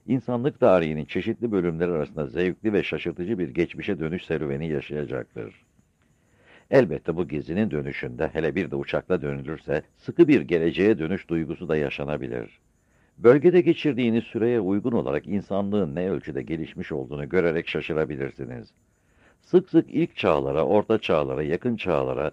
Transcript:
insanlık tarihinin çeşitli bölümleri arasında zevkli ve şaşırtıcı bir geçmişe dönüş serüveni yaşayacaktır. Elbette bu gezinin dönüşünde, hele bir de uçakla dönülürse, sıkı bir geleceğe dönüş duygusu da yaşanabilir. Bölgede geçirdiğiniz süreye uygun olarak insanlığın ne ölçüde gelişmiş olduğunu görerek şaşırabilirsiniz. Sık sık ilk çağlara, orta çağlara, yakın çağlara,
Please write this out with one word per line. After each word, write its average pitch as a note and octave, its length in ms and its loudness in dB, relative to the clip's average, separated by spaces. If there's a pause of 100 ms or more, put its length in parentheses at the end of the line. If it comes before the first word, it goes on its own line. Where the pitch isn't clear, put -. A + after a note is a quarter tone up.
insanlık B2 520 -2
tarihinin E2 460 4
çeşitli A2 460 -4
bölümleri F2 400 0
arasında D2+ 360 -4
zevkli F2+ 460 -2
ve F2+ 100 2
şaşırtıcı F2 560 -4
bir E2 100 -4
geçmişe E2 500 -4
dönüş D#2+ 260 -4
serüveni D2+ 420 -4
yaşayacaktır. D2 960 -8 (1080)
Elbette E2 440 4
bu E2+ 120 -2
gezinin D2+ 440 -2
dönüşünde, C#2 640 -4
hele D#2 220 -2
bir D#2 160 -2
de C#2+ 40 -4
uçakla C#2 460 -2
dönülürse, C#2+ 640 -6 (140)
sıkı E3 300 4
bir C3 140 6
geleceğe E2 580 2
dönüş D#2+ 300 -4
duygusu E2 400 -4
da D#2+ 80 2
yaşanabilir. C2+ 840 -6 (580)
Bölgede D3 440 6
geçirdiğiniz B2 640 2
süreye A#2 360 0
uygun G2+ 320 0
olarak D2+ 360 -2
insanlığın G2 680 -2
ne F2+ 140 -2
ölçüde C#2 320 -4
gelişmiş D#2+ 500 -8
olduğunu C#2+ 380 -6
görerek E2+ 380 0
şaşırabilirsiniz. D2+ 1040 -6 (680)
Sık - 280 2
sık D#3+ 200 4
ilk - 260 -2
çağlara, C#2+ 500 2
orta G#2+ 320 4
çağlara, D2 460 0
yakın F2 320 -2
çağlara, C#2+ 580 0